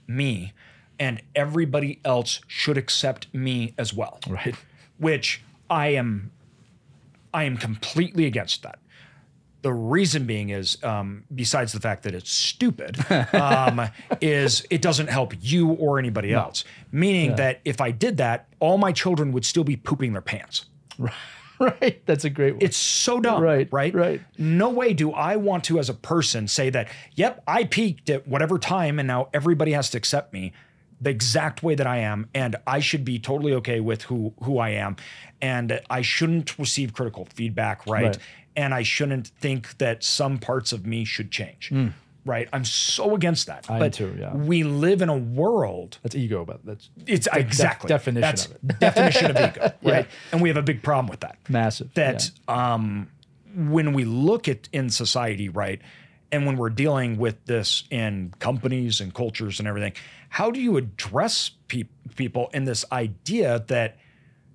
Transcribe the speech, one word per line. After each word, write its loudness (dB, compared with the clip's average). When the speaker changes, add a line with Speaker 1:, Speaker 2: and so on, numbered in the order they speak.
Speaker 1:
me -2
and -2
everybody 0
else 0
should -2
accept -2
me -2
as -4
well. -6
Speaker 2:
Right. -4
Speaker 1:
Which 0
I 2
am, 0
I 0
am -2
completely -2
against -4
that. -18
The 0
reason 2
being -2
is, -4
um, -4
besides -2
the -6
fact -4
that -6
it's -10
stupid, -2
Speaker 2:
<laughs> 2
Speaker 1:
um, 4
is 2
it 2
doesn't 2
help -2
you 2
or 2
anybody 0
Speaker 2:
No. 4
Speaker 1:
else. -4
Meaning 4
Speaker 2:
Yeah. 0
Speaker 1:
that 2
if 0
I 2
did 0
that, 0
all 4
my 4
children 2
would 0
still 2
be 0
pooping 0
their -4
pants. -8
Speaker 2:
<laughs> -2
Right. 4
That's 2
a 0
great 2
one. -4
Speaker 1:
It's 4
so 2
dumb, 4
Speaker 2:
Right, 4
Speaker 1:
right? 0
Speaker 2:
right. 2
Speaker 1:
No 4
way 2
do 2
I 0
want 0
to, 2
as 0
a -4
person, 0
say 0
that, -2
"Yep, 0
I 2
peaked 0
at -2
whatever 2
time 0
and 0
now 0
everybody 2
has 0
to -4
accept -2
me -8
the 0
exact 0
way 2
that 2
I 0
am, -2
and -2
I 0
should -2
be -4
totally -2
okay -2
with -2
who, -4
who 0
I 0
am, -4
and -2
I -2
shouldn't 0
receive -2
critical -6
feedback," -4
right? 0
Speaker 2:
Right. 0
Speaker 1:
And 0
I 0
shouldn't -2
think -6
that 0
some 0
parts -2
of -6
me -2
should -6
change, -8
Speaker 2:
Mm. 2
Speaker 1:
right? -4
I'm -2
so 0
against 2
that. -14
Speaker 2:
I -2
am 2
Speaker 1:
But 4
Speaker 2:
too, -6
yeah. -8
Speaker 1:
we 2
live 2
in 2
a 2
world 0
Speaker 2:
That's -6
ego, -2
but -14
that's -14
Speaker 1:
It's 2
Speaker 2:
de-, 2
def-, 4
Speaker 1:
exactly. 2
Speaker 2:
definition 2
Speaker 1:
That's 0
Speaker 2:
of -16
it. -4
<laughs> -14
Speaker 1:
definition 6
of 0
ego, 2
Speaker 2:
Yeah. 4
Speaker 1:
right? 4
And 4
we 6
have 2
a 2
big 0
problem 2
with -10
that. -10
Speaker 2:
Massive, 0
Speaker 1:
That, 0
Speaker 2:
yeah. 2
Speaker 1:
um, -2
when 2
we 2
look 2
at -4
in -2
society, -2
right, -4
and 0
when 0
we're -2
dealing 0
with -2
this 0
in -4
companies -2
and -8
cultures -4
and -4
everything, -4
how 0
do -4
you 2
address -2
peop-, -6
people -4
in -2
this -2
idea 0
that, 0